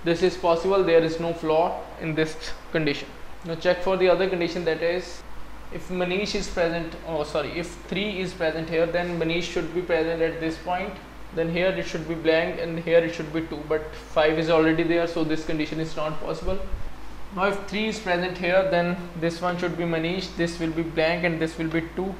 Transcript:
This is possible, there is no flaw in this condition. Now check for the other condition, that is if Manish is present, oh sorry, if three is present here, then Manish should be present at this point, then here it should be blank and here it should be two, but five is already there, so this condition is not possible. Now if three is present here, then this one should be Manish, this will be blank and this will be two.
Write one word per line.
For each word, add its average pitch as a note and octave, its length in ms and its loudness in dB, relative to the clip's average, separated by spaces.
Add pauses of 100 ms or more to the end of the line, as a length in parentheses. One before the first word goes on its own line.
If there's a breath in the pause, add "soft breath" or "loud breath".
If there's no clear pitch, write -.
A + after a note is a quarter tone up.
This E3+ 200 2
is F3+ 120 4
possible, F#3 480 4
there E3 200 8
is D#3+ 180 -2
no E3+ 120 -2
flaw E3 460 2 (220)
in D#3+ 120 -2
this D#3 380 -2 (220)
condition. D3+ 340 0 (380)
Now E3 100 -4
check F3+ 260 2
for F#3+ 140 2
the F#3 140 6
other F#3 180 6
condition, E3+ 380 0
that D#3+ 160 0
is F3 400 -2 (500)
if F3 160 -8
Manish F3+ 480 -2
is G3 140 -2
present, E3 440 0 (140)
oh D#3 160 -2
sorry, D3 280 -2
if E3+ 220 -6 (140)
three G3 320 -2
is F3+ 140 -4
present E3 360 -2
here, D#3+ 180 2
then F3 300 0
Manish E3 260 0
should D#3+ 300 -2
be F3 80 0
present E3 400 2
at D#3+ 200 0
this D#3+ 160 -2
point, F#3 360 -4 (400)
then E3 160 0
here F3 200 2
it E3+ 160 -2
should D#3+ 240 -6
be E3 60 0
blank D#3+ 440 2
and E3+ 200 -4
here E3+ 200 6
it D#3+ 160 0
should D#3 160 -6
be D#3+ 120 -2
two, D3+ 260 -8
but D#3 260 -2
five D#3 420 2
is D#3+ 120 0
already D#3+ 340 6
there, E3+ 240 2
so E3+ 160 0
this D3+ 220 0
condition D#3 340 -2
is D#3+ 160 -2
not D#3 240 -2
possible. F3 400 -2 (800)
Now F#3 80 2
if G3 240 0
three G#3+ 180 0
is G#3 120 -2
present F3+ 380 0
here, F#3 320 4
then F3 280 2 (240)
this E3+ 200 0
one F3+ 160 0
should F3 200 -2
be E3+ 80 0
Manish, E3+ 500 -2
this E3+ 240 -2
will E3 120 -2
be D#3+ 120 -2
blank D#3+ 400 2
and E3 160 0
this D#3+ 180 -2
will E3 120 -2
be E3 140 0 (120)
two. F#3+ 240 -2